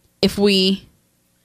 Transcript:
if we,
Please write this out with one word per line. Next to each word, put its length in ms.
if 160
we, 480